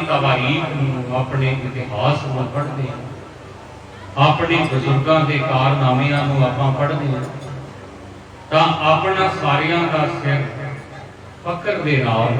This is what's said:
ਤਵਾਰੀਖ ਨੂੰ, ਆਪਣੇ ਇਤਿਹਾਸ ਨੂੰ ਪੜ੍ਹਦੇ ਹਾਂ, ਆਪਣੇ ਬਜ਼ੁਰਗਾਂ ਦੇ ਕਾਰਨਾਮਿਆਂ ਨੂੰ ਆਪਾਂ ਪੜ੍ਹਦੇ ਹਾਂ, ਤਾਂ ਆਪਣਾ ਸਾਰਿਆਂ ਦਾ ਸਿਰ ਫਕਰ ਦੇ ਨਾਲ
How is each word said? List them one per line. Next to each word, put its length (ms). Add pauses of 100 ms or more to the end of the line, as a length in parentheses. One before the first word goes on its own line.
ਤਵਾਰੀਖ 680
ਨੂੰ, 400
ਆਪਣੇ 480
ਇਤਿਹਾਸ 600
ਨੂੰ 200
ਪੜ੍ਹਦੇ 380
ਹਾਂ, 1500
ਆਪਣੇ 260
ਬਜ਼ੁਰਗਾਂ 640
ਦੇ 180
ਕਾਰਨਾਮਿਆਂ 880
ਨੂੰ 180
ਆਪਾਂ 280
ਪੜ੍ਹਦੇ 460
ਹਾਂ, 60 (1300)
ਤਾਂ 280
ਆਪਣਾ 500 (140)
ਸਾਰਿਆਂ 360
ਦਾ 300 (160)
ਸਿਰ 200 (1040)
ਫਕਰ 280
ਦੇ 220
ਨਾਲ 320 (120)